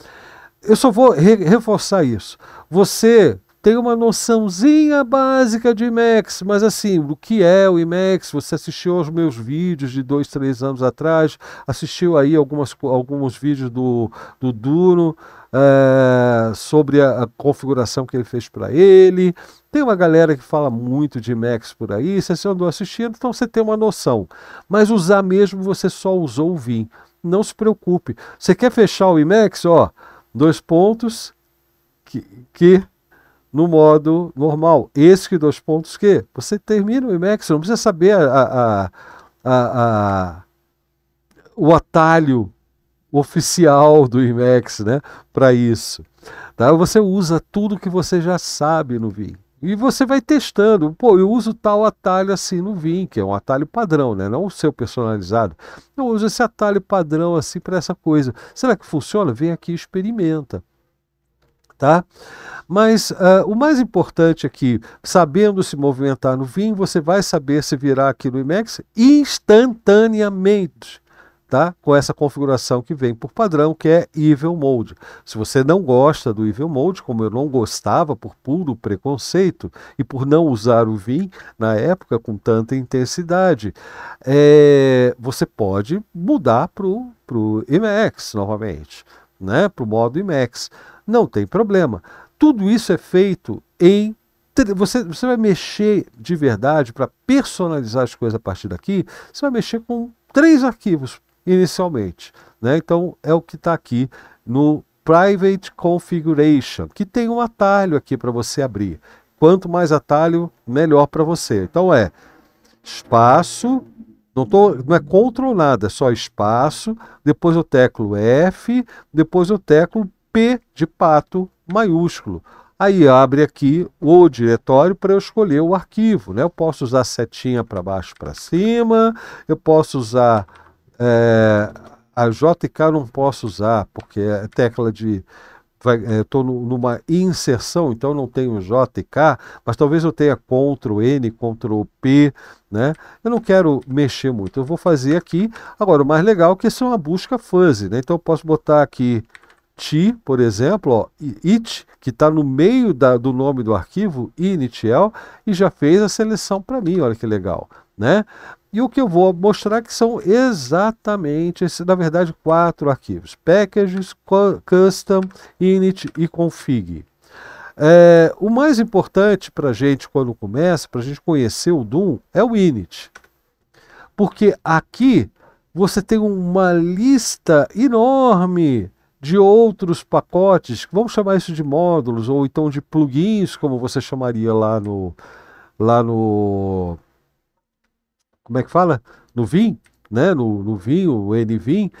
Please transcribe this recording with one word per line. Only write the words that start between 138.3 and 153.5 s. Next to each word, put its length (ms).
J 420
K, 340
mas 100
talvez 280
eu 80
tenha 240
Ctrl 640
N, 300
Ctrl 500
P, 320
né? 220
Eu 80
não 80
quero 480
mexer 420
muito, 300
eu 40
vou 120
fazer 400
aqui. 340
Agora, 240
o 20
mais 180
legal 280
é 40
que 120
isso 160
é 20
uma 120
busca 400
fuzzy, 500
né? 100
Então 160
eu 60
posso 260
botar 360
aqui 380
ti, 360
por 160
exemplo, 520
ó, 140
i-, 320
it, 340
que 100
tá 180
no 140
meio 500
da, 240
do 160
nome 300